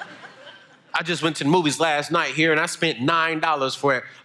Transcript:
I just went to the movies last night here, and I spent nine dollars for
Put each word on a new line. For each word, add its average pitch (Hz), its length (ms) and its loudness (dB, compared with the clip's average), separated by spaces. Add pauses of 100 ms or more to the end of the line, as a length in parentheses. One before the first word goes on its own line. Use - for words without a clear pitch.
(920)
I 170 100 -2
just 165 200 -4
went 160 140 -2
to 151 60 -6
the 139 60 2
movies 151 300 2
last 151 320 0
night 165 220 0
here, 160 180 2
and 151 80 2
I 165 60 2
spent 160 340 -2
nine 160 400 0
dollars 147 340 0
for 135 300 0 (220)